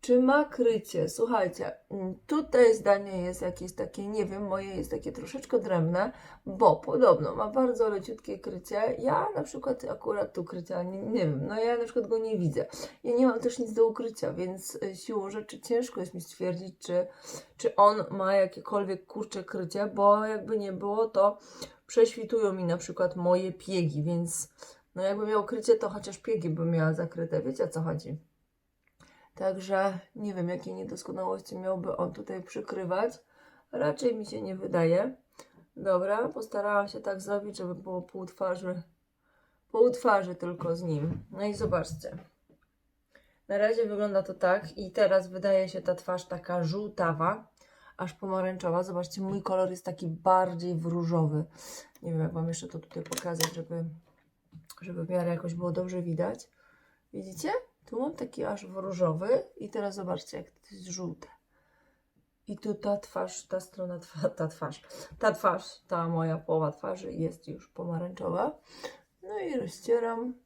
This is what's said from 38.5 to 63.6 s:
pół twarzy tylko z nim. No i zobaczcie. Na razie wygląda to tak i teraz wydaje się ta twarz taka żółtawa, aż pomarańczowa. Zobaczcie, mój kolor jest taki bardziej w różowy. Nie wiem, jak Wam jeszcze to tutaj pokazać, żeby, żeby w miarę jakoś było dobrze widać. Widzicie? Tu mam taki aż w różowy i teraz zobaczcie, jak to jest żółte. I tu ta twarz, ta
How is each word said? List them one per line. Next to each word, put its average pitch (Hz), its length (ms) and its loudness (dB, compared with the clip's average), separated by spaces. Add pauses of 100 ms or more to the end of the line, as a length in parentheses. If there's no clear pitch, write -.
pół 247 180 8
twarzy 202 440 2
tylko 175 420 -4
z 175 60 -6
nim. 160 480 -2
No 196 140 -6
i 208 100 -2
zobaczcie. - 640 -4 (1300)
Na 202 100 0
razie 226 280 4
wygląda 202 360 2
to 190 120 -8
tak 180 440 2
i 185 140 -8
teraz 190 360 6
wydaje 190 400 4
się 185 140 -6
ta 180 120 2
twarz 180 320 -4
taka 175 380 -2
żółtawa, 180 840 0 (480)
aż 180 160 -6
pomarańczowa. 185 720 -2
Zobaczcie, 185 380 -4
mój 190 220 -2
kolor 185 280 2
jest 180 140 -10
taki 180 220 -6
bardziej 175 680 2
w 160 120 -2
różowy. 165 580 2 (580)
Nie 170 80 -8
wiem, 160 100 -2
jak 156 120 0
Wam 165 160 -4
jeszcze 165 200 -6
to 165 100 -10
tutaj - 240 -10
pokazać, 170 520 -4
żeby, 165 300 -8 (960)
żeby 175 240 -8
w 175 60 -8
miarę 175 200 0
jakoś 170 240 -4
było 175 180 -2
dobrze 180 300 -2
widać. 170 480 -4 (600)
Widzicie? 190 380 -6 (360)
Tu 226 140 -6
mam 302 140 -2
taki - 300 -6
aż 202 220 -4
w 185 100 -12
różowy 185 680 2 (120)
i 202 140 -10
teraz 202 240 -4
zobaczcie, 180 420 -6
jak - 140 -14
to - 240 -20
jest 185 120 -18
żółte. 180 420 -10 (1200)
I 202 120 -10
tu 208 160 -2
ta 208 220 0
twarz, 185 500 -6
ta 185 140 -4